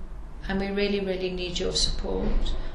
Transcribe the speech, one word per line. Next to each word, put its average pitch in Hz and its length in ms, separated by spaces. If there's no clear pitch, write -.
and 196 120
we 196 80
really, 202 320
really 185 300
need 180 300
your 185 140
support. - 800